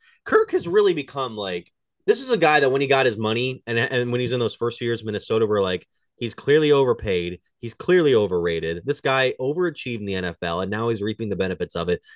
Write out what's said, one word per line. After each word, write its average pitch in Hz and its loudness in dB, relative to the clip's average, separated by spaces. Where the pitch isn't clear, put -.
Kirk - 2
has 349 -2
really 202 4
become, 139 -6
like, 95 -6
this 226 2
is 262 -8
a 226 4
guy 151 4
that 139 4
when 135 2
he 139 0
got 135 4
his 107 0
money 120 -2
and, 117 -2
and 123 0
when 123 0
he 123 -2
was 117 -4
in 123 0
those 113 -2
first 117 -4
years 117 -2
in 110 -10
Minnesota, 110 0
we're 104 2
like, 92 -2
"He's 117 -6
clearly 147 2
overpaid. 104 2
He's 117 -12
clearly 170 4
overrated. 85 0
This 139 -4
guy 135 0
overachieved 143 -4
in 104 -8
the 98 -4
N 92 -2
F 87 -6
L, 85 -2
and 95 -4
now 110 -2
he's 110 -2
reaping 107 -4
the 101 -4
benefits 90 -4
of 85 -2
it." 90 0